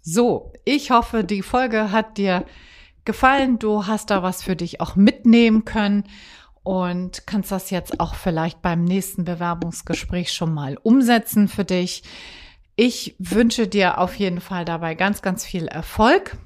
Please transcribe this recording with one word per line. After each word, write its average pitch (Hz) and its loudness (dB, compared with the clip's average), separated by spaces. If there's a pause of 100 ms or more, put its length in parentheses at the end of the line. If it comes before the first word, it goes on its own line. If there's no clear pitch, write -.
So, 185 0 (100)
ich 285 0
hoffe, 233 2
die 196 -2
Folge 220 0
hat 220 -2
dir 190 0 (580)
gefallen. 262 2
Du 208 0
hast 214 -2
da 190 2
was 185 -4
für 180 -2
dich - -8
auch - -4
mitnehmen 226 6
können 202 0 (600)
und 180 -4
kannst 202 -4
das 190 -6
jetzt - -6
auch 170 -2
vielleicht 160 -4
beim 170 0
nächsten 185 -2
Bewerbungsgespräch 175 -6
schon 165 -2
mal 143 -6
umsetzen 226 4
für 202 -4
dich. 180 -2 (760)
Ich - 0
wünsche 214 2
dir 190 2
auf 180 0
jeden 180 -4
Fall 175 -8
dabei 165 -4
ganz, 196 -2
ganz - -4
viel 170 -6
Erfolg. 220 2 (100)